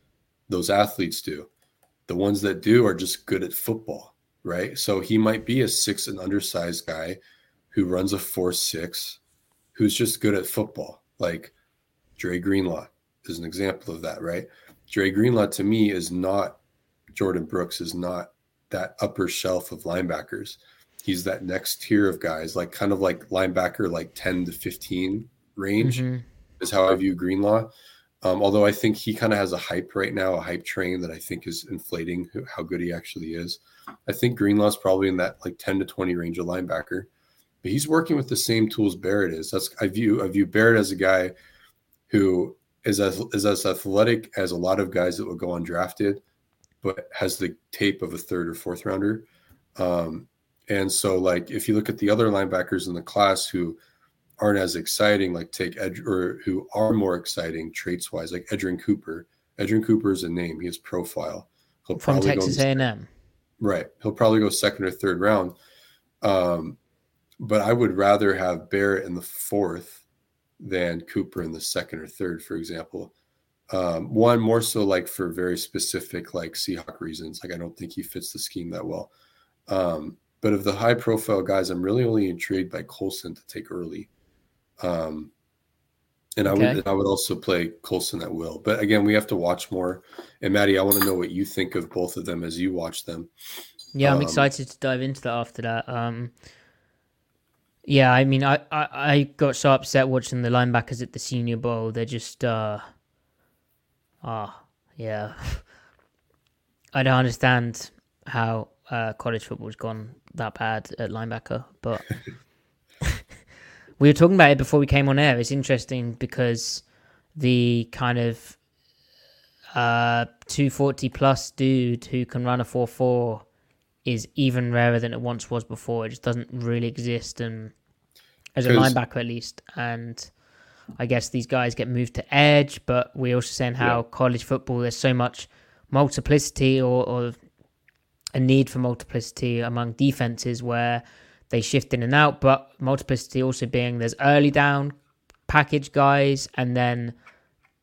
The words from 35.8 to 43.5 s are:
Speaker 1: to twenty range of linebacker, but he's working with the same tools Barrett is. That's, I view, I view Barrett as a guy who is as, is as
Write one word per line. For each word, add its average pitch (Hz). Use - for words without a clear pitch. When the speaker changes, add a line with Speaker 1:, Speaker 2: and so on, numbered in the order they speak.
Speaker 1:
to 92
twenty 90
range 85
of 87
linebacker, 87
but 120
he's 147
working 165
with 135
the 123
same 110
tools 104
Barrett 92
is. 80
That's, -
I 101
view, 107
I 95
view 98
Barrett 110
as 95
a 95
guy 92
who 92
is 101
as, 95
is 98
as 101